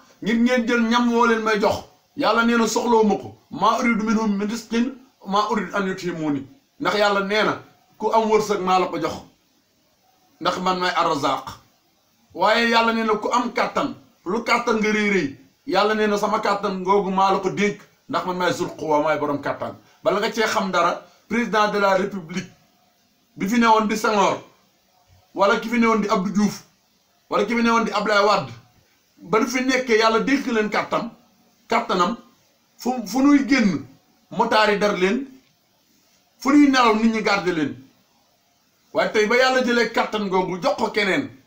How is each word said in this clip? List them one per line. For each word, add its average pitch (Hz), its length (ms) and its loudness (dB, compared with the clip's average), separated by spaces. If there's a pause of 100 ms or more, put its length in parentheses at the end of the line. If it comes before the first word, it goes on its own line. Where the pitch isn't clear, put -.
(220)
ngir 220 140 0
ngeen 240 320 2
jël 240 140 2
ñam 233 320 2
woo 233 140 4
leen 220 160 2
may 214 160 0
jox. - 240 0 (340)
Yàlla 220 280 2
nee 233 120 2
na 226 100 2
soxlawu 226 400 2
ma 190 80 2
ko. - 200 -12 (160)
"Maa 226 280 0
uridu 233 260 0
minhum 214 320 0
min 208 100 -4
rizqin, 233 460 -4 (340)
maa 202 240 0
uridu 196 240 -4
an 196 120 -2
yutimuni." 165 600 -4 (320)
Ndax 180 180 -2
Yàlla 208 280 2
nee 208 180 -2
na 156 180 -4 (360)
ku 196 160 -4
am 220 180 2
wërsëg 202 300 0
maa 185 180 2
la 165 80 0
ko 165 120 -8
jox. 156 140 -4 (1300)
Ndax 175 180 -2
man 180 200 -2
may 180 160 0
Ar-Razzaq. 151 500 -2 (880)
Waaye 220 360 2
Yàlla 226 240 2
nee 226 100 -2
na 214 120 0
ku 214 160 -6
am 240 220 -2
kàttan, 196 420 -4 (300)
lu 226 180 -4
kàttan 233 360 0
nga 214 120 0
rëy 208 240 0
rëy. 147 200 -2 (320)
Yàlla 202 280 2
nee 214 120 0
na 208 100 0
sama 208 220 -2
kàttan 202 440 -2
googu 190 280 2
maa 190 200 2
la 190 80 0
ko 190 100 -4
dénk, 202 300 -2 (300)
ndax 170 160 -4
man 180 120 -6
maay 175 160 0
Zul 165 240 -4
Quwa, 147 260 0
maay 151 160 0
borom 143 220 -4
kàttan. 120 340 -8 (280)
Bala 180 160 0
nga 214 120 -2
cee 220 160 0
xam 196 240 -2
dara, 170 300 0 (280)
président 208 420 0
de 202 80 -4
la 196 160 2
république 185 540 -6 (880)
bi 190 100 -4
fi 233 120 2
newoon 220 280 4
di - 100 0
Senghor, 208 460 0 (880)
wala 202 260 2
ki 226 100 -8
fi 233 100 -2
newoon 226 220 2
di 202 80 -4
Abdou 196 240 -2
Diouf, 208 300 0 (640)
wala 196 160 0
ki 233 100 -4
fi 233 80 2
newoon 226 220 2
di 185 60 -4
Abdoulaye 202 340 2
Wade, 175 260 0 (720)
ba 196 180 0
du 254 80 0
fi 254 160 -4
nekkee 254 340 0
Yàlla 220 220 2
dénk 262 280 0
leen 214 220 -2
kàttan, 175 400 -4 (600)
kàttanam, 226 480 0 (600)
fu, 233 120 -6 (180)
fu 240 160 -2
nuy 285 240 4
génn, 208 380 2 (460)
motaar 214 400 2
yi 196 80 0
dar 202 180 0
leen, 208 280 0 (1120)
fu 262 120 -2
nuy 294 180 8
nelaw 240 260 4
nit 226 180 2
ñi 220 100 -2
garde 190 300 0
leen. 147 220 -2 (1160)
Waaye 180 180 0
tey 214 160 2
ba 240 100 0
Yàlla 254 260 2
jëlee 233 280 0
kàttan 214 380 -4
googu 180 320 -2
jox 285 160 0
ko 214 140 -2
keneen, 180 380 -2 (180)